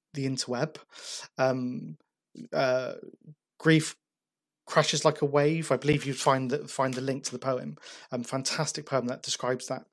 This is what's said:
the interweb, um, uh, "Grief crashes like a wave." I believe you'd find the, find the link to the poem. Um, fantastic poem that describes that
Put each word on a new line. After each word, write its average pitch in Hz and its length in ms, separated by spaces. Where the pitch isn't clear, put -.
the 135 140
interweb, 131 480
um, 131 580
uh, 127 420
"Grief 160 360
crashes 156 380
like 151 160
a 151 40
wave." 147 460
I 131 60
believe 143 280
you'd 135 120
find 131 340
the, 147 160
find 131 260
the 127 80
link 135 240
to - 60
the 123 80
poem. 135 380
Um, 123 120
fantastic 139 600
poem 127 220
that 127 160
describes - 440
that 131 240